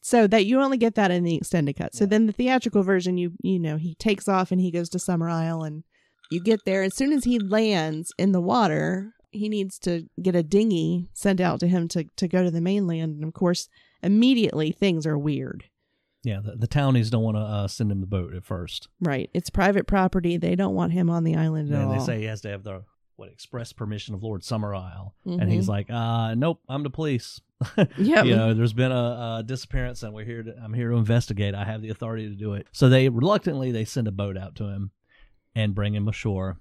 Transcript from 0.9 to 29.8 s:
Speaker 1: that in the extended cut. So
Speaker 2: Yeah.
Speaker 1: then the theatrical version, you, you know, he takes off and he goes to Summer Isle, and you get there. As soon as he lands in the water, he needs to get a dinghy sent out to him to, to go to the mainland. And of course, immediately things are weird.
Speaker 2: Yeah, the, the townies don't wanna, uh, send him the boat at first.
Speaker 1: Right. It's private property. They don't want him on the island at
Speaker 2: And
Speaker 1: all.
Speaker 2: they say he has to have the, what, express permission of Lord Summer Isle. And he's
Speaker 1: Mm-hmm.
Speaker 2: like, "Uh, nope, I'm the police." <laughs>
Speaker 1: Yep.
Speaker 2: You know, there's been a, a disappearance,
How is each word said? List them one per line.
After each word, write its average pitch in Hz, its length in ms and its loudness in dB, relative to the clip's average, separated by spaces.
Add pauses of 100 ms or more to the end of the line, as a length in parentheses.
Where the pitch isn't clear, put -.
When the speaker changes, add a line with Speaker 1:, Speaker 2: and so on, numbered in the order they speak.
Speaker 1:
that 202 160 4
in 175 140 2
the 170 120 2
extended 143 400 0
cut. - 180 -8
So - 100 2
Speaker 2:
Yeah. 196 40 0
Speaker 1:
then 214 180 4
the 208 60 0
theatrical 247 500 2
version, 180 360 0
you, 175 140 -2 (100)
you 185 160 0
know, 156 180 -2
he 160 200 -4
takes 208 320 -2
off 185 220 2
and 185 100 2
he 185 100 2
goes 170 200 -4
to 185 80 -6
Summer 170 300 -2
Isle, 165 340 -4
and 156 220 -10 (460)
you 170 120 -2
get 220 220 2
there. 190 180 0
As 190 140 -2
soon 277 160 0
as 277 120 0
he 240 140 2
lands 190 800 0
in 196 140 2
the 180 80 4
water, 185 720 0 (180)
he 214 180 -6
needs 196 320 -6
to 170 280 -4 (120)
get 180 140 0
a 175 80 4
dinghy 175 720 2
sent 190 280 0
out 180 200 0
to 175 80 2
him 175 200 2
to, 165 160 -4 (120)
to 190 100 -2
go 180 160 2
to 180 80 2
the 170 100 -2
mainland. 170 560 -2
And 151 80 -8
of 160 100 -8
course, 180 340 0 (340)
immediately 208 720 4
things 165 340 0
are 151 120 0
weird. 135 460 -4 (580)
Speaker 2:
Yeah, 101 220 -2
the, 107 100 -8
the 113 120 -2
townies 131 440 2
don't 113 120 2
wanna, 107 220 0
uh, 104 240 -2
send 107 220 -2
him 98 120 -2
the 92 40 -4
boat 92 280 -4
at 90 100 -10
first. - 440 -8 (120)
Speaker 1:
Right. 147 320 -2
It's 175 180 -4
private 196 360 2
property. 180 500 2
They 170 180 0
don't 190 200 0
want 175 180 0
him 175 180 2
on 170 140 0
the 160 100 2
island 156 380 0
at 143 80 0
Speaker 2:
And 135 100 0
Speaker 1:
all. 135 80 0
Speaker 2:
they - 60 -2
say 117 140 -2
he 107 80 -4
has 110 160 -8
to 104 80 -10
have 98 120 -10
the, 98 200 -12 (340)
what, 95 140 -18
express - 420 -14
permission 107 420 -8
of 95 80 -8
Lord 107 220 -6
Summer 107 300 -4
Isle. 92 400 -12 (100)
And 175 260 0
he's 110 140 4
Speaker 1:
Mm-hmm. 190 60 0
Speaker 2:
like, 101 200 -2
"Uh, 117 440 0
nope, 156 340 0
I'm 139 140 -4
the 143 80 -4
police." 143 500 -4 (220)
<laughs> - 140 -4 (220)
Speaker 1:
Yep. 254 280 6
Speaker 2:
You 117 100 6
know, 110 180 4
there's 113 200 2
been 127 180 2
a, 120 480 -2
a - 60 -8
disappearance, 127 560 -6